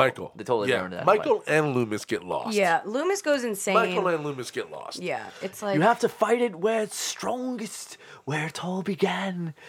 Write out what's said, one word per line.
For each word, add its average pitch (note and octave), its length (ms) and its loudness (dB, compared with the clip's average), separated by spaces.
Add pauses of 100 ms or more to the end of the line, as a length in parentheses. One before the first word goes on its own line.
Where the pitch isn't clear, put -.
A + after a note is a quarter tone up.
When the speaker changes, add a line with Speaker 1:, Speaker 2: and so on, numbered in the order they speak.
Speaker 1:
Michael. B2+ 300 -2
Speaker 2:
They G#2+ 80 -10
totally A#2 260 2
Speaker 1:
Yeah. A#2+ 120 4
Speaker 2:
ruined F#2 120 -6
that. F2+ 120 -6
Speaker 1:
Michael G#3+ 420 4
and D3+ 260 4
Loomis A2 320 0
get G2+ 180 -2
lost. F2+ 320 -2
Speaker 3:
Yeah, F3 300 4
Loomis D#4+ 380 0
goes C#4+ 200 2
insane. G#3 300 -2
Speaker 1:
Michael F#3+ 360 4
and D#3+ 140 2
Loomis C3 280 -6
get G2 180 -6
lost. D2 320 -12
Speaker 3:
Yeah, C3 240 -4 (160)
it's F#3+ 220 -8
like G3+ 120 0
Speaker 2:
You D3+ 60 4
have A3+ 200 6
to A#3 80 2
fight A#3 340 2
it G#3+ 120 0
where G#3+ 280 0
it's - 120 -6
strongest, B3 1000 -6 (280)
where D3+ 200 -2
it - 180 -8
all F3+ 200 -4
began, F3+ 720 -2 (140)